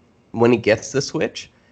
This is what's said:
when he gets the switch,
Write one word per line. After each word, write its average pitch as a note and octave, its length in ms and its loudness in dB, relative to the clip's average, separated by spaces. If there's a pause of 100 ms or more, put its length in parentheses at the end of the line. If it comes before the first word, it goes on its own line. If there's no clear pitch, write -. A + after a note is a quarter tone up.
(320)
when A#2+ 200 4
he A#2+ 60 4
gets A2 340 0
the C3 80 -2
switch, - 500 -6 (220)